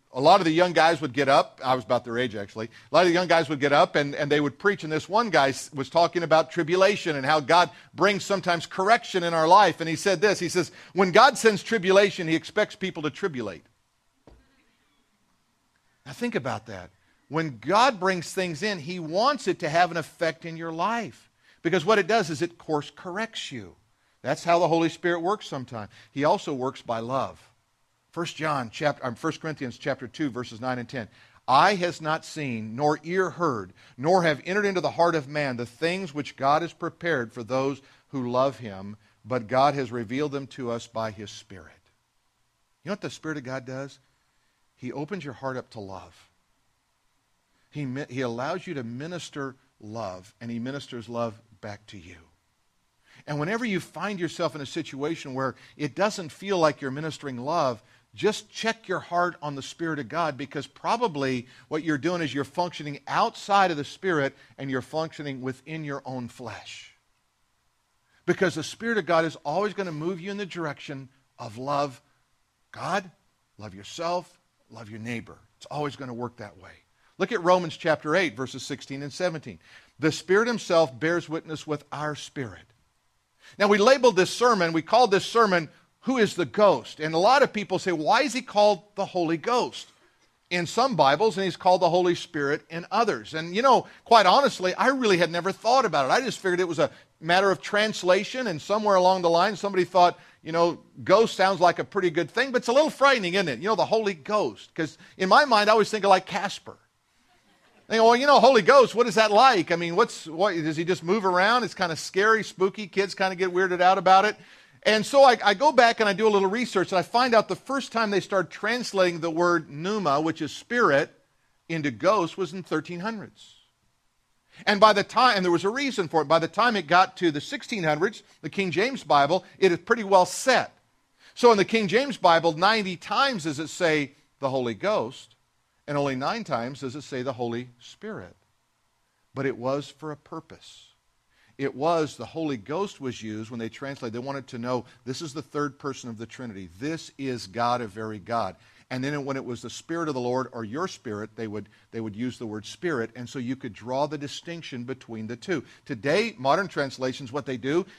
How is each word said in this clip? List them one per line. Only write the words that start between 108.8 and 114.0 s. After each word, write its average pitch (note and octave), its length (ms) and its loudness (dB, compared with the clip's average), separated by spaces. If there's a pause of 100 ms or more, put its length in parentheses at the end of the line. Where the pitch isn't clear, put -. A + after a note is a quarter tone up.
what A#3+ 100 2
is G3 100 -2
that G#3+ 160 4
like? A3 380 6
I F3 60 0
mean, E3+ 220 -2
what's, - 280 0
what, E3 300 -2
does D#3 220 -4
he E3+ 80 -4
just E3+ 180 -2
move F#3+ 220 0
around? G3 400 2
It's - 80 -8
kinda E3 240 -4
scary, G#3+ 440 2
spooky. F#3+ 460 -4
Kids F#3+ 260 -2
kinda F#3+ 220 -2
get F3+ 180 -2
weirded F3+ 280 0
out F#3 160 6
about F#3+ 260 6